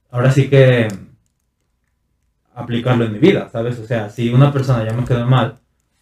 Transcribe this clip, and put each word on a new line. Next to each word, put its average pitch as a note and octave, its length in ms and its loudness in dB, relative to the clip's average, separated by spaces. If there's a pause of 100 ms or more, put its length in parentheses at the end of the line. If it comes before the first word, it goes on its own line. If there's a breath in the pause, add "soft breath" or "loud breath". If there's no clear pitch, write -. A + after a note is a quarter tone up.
ahora B2+ 220 0
sí C#3 180 0
que B2+ 380 4 (1700)
aplicarlo A#2+ 520 -2
en G#2+ 80 -6
mi G#2 60 -10
vida, - 300 2
¿sabes? A#2 300 -6
O - 60 -14
sea, A2 240 -6
si A#2 200 -4
una C#3 220 4
persona B2 340 -2
ya A2 80 -6
me A#2+ 120 -4
quedó A#2+ 200 -2
mal, B2 340 0 (420)